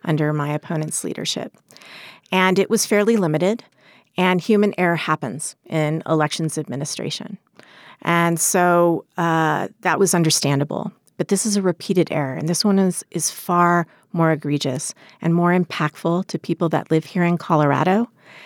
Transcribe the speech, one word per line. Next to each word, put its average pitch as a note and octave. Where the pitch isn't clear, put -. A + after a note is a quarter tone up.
under D3+
my D3
opponent's D#3
leadership. -
And F#3
it G3
was -
fairly G#3+
limited, F3+
and F#3
human G#3
error E3+
happens D#3
in D#3
elections D#3
administration. -
And E3+
so, F3
uh, D#3+
that E3
was F#3
understandable. D3
But E3
this G3
is G#3
a G3
repeated F3+
error, C#3
and -
this E3+
one G3
is, F#3
is -
far F3
more E3
egregious C#3+
and E3
more F3
impactful E3+
to -
people E3
that D#3+
live D#3+
here -
in F3
Colorado. E3